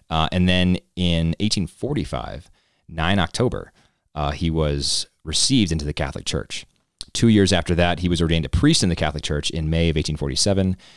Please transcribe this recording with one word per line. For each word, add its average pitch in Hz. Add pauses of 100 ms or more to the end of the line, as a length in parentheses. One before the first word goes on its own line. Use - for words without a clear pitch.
uh, 80
and 90
then 90 (180)
in 82
eighteen 104
forty-five, 87 (380)
nine 82
October, 82 (420)
uh, 73
he 82
was 73 (160)
received 95
into 80
the 73
Catholic -
Church. - (480)
Two -
years 101
after 87
that, 85
he 87
was 85
ordained 82
a -
priest -
in 101
the 82
Catholic 73
Church 73
in 78
May 82
of 76
eighteen 76
forty-seven, 92 (200)